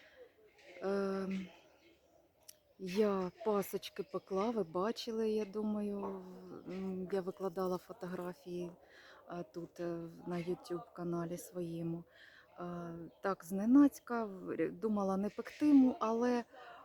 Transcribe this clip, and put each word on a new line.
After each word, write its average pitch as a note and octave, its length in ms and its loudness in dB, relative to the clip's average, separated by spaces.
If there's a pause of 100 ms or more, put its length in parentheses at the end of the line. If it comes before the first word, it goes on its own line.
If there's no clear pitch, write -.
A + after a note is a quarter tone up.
(840)
Ем, F#3+ 680 -2 (1300)
я F#3+ 520 0 (140)
пасочки G3+ 580 -2
пекла, F#3+ 480 -2
ви A3 140 0
бачили, A3 640 -2
я G#3+ 140 0
думаю, G3+ 800 -4 (460)
м, F#3 440 -4
я G3 80 2
викладала F#3 580 -2
фотографії, F3+ 920 -8 (560)
е, F3 160 -8 (100)
тут, E3 260 -10
е, F3 40 -4 (420)
на F3 100 -2
YouTube E3+ 560 -4
каналі E3+ 460 -4
своєму. E3+ 680 -4 (560)
Е, F3 320 -8 (300)
так, F#3+ 220 -2
зненацька, A#3 800 6
в-, F3+ 460 -2
думала, F#3+ 460 0
не G3+ 140 0
пектиму, C4 720 6
але, A#3 440 2 (400)